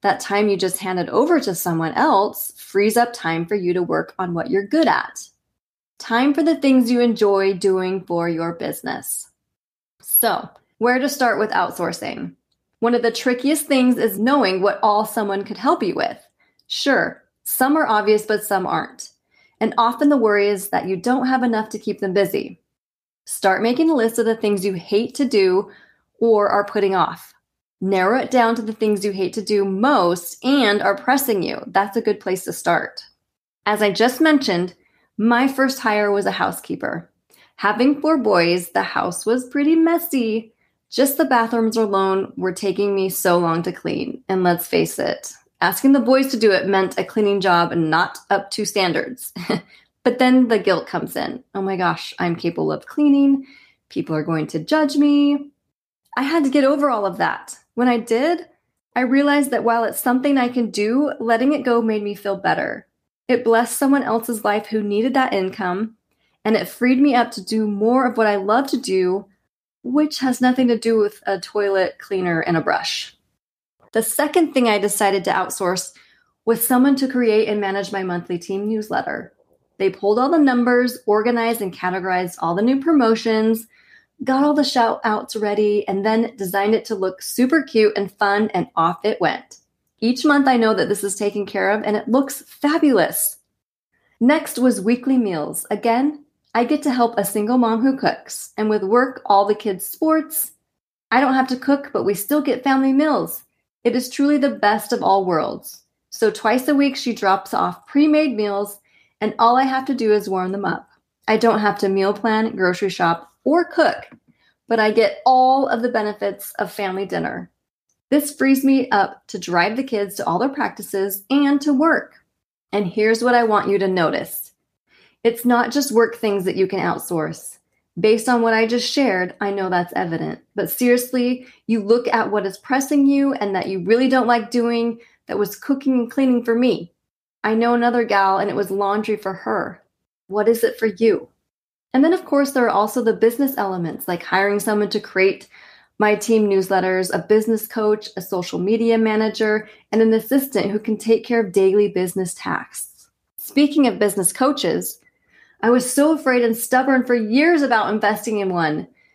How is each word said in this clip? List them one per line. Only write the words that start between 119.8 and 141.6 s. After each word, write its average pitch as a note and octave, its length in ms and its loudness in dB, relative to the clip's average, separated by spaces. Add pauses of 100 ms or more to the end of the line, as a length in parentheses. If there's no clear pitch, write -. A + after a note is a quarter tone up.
kids G3+ 320 -6
to - 100 -6
all E3+ 120 0
their C4 100 0
practices G3+ 800 -6
and C#4+ 300 2
to D4 120 0
work. D4 420 0 (580)
And G3+ 140 -2
here's A3 360 0
what B3 120 2
I A#3+ 100 4
want G#3 240 2
you G3 100 2
to F#3+ 100 0
notice. - 640 -2 (720)
It's A#3 220 -2
not A#3+ 260 2
just C#4 220 -2
work A#3 240 2
things G3+ 280 -2
that F#3 120 -2
you F#3+ 100 2
can F#3+ 140 -4
outsource. E3 800 -6 (400)
Based A3 300 2
on A#3+ 120 2
what A3+ 140 2
I A3+ 120 2
just A#3 240 -2
shared, F#3 500 0
I G3+ 100 -4
know G3 180 -4
that's F3+ 260 -2
evident. E3 460 -6 (140)
But F3+ 160 -4
seriously, B3 760 0 (200)
you A3 160 0
look A#3 260 2
at G#3+ 220 0
what G3+ 160 -2
is F#3+ 100 -8
pressing C#4 500 0
you C#4 280 2
and G3+ 200 -4
that - 140 -4
you F#3+ 160 -4
really A#3+ 240 4
don't B3+ 180 2
like A#3 240 0
doing. A#3 500 -2 (260)
That - 120 -6
was G#3 180 -2
cooking C4+ 380 -2
and A#3+ 160 0
cleaning B3+ 340 2
for A#3 100 0
me. A#3 380 0 (500)
I G#3+ 120 0
know A#3 200 2
another A#3+ 300 2
gal, G3 340 2
and G3+ 120 -2
it - 60 -4
was G3 140 -2
laundry G3+ 460 -2
for G3 160 -6
her. F#3+ 500 -6 (440)
What G#3 220 0
is A3+ 140 2
it - 160 0
for A3+ 80 -2
you? G#3+ 420 0 (640)